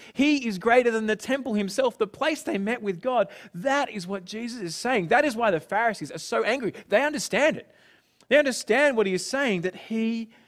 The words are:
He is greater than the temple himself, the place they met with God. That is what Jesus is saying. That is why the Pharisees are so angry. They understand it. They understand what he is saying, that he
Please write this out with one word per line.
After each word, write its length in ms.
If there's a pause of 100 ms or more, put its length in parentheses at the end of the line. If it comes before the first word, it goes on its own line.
(140)
He 320
is 120
greater 340
than 140
the 100
temple 380
himself, 440
the 100
place 340
they 160
met 240
with 180
God. 300 (240)
That 360
is 180
what 180
Jesus 360
is 140
saying. 320
That 160
is 120
why 160
the 100
Pharisees 500
are 60
so 260
angry. 300 (160)
They 140
understand 520
it. 180 (540)
They 100
understand 600
what 100
he 60
is 120
saying, 360
that 140
he 540 (180)